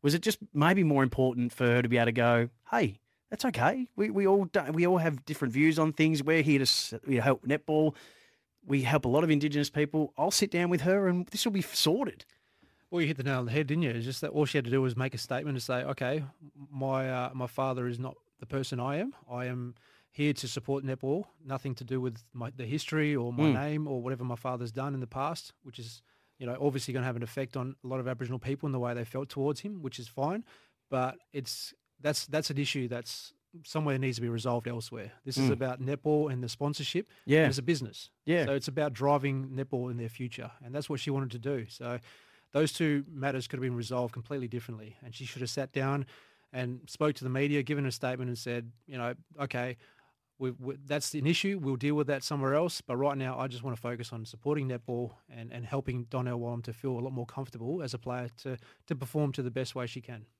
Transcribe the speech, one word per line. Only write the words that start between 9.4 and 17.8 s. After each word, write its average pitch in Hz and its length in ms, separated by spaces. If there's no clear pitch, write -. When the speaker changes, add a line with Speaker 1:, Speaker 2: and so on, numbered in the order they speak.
Speaker 1:
people. 151 480
I'll 165 140
sit - 180
down 175 200
with 175 100
her 190 260
and 180 220
this - 160
will 233 80
be 190 100
sorted." - 640
Speaker 2:
Well, 175 120
you 147 40
hit 147 120
the 131 40
nail 135 160
on 123 60
the 113 80
head, 147 160
didn't 160 140
you? 135 80
It's 117 160
just 131 160
that 147 80
all 143 160
she 147 120
had 131 60
to 117 60
do 135 120
was 123 140
make 131 180
a 117 40
statement 135 380
to 120 40
say, 127 240
"Okay, 139 400
my, 135 420
uh, 127 240
my 127 120
father 127 400